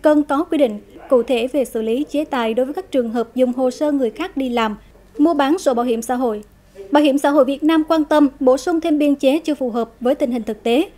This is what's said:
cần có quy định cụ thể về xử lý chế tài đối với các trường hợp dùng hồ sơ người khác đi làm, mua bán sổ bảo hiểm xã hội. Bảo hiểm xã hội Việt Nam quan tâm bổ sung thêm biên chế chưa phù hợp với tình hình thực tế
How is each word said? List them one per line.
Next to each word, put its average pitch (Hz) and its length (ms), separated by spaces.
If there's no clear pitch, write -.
cần 302 200
có 294 220
quy 320 140
định 220 220
cụ 240 140
thể 233 240
về 262 180
xử 226 180
lý 226 220
chế 294 200
tài 233 300
đối 254 120
với 294 80
các 381 160
trường 240 200
hợp 226 240
dùng 254 180
hồ 254 180
sơ 294 220
người 262 180
khác 359 260
đi 269 120
làm, 220 280
mua 311 160
bán 285 240
sổ 277 160
bảo 240 120
hiểm 226 160
xã 254 120
hội. 233 300
Bảo 294 120
hiểm 277 160
xã 285 120
hội 285 140
Việt 277 180
Nam 311 260
quan 320 160
tâm 302 240
bổ 254 160
sung 330 240
thêm 320 180
biên 285 160
chế 277 240
chưa 311 160
phù 254 160
hợp 226 200
với 254 140
tình 277 180
hình 240 100
thực 220 200
tế 269 360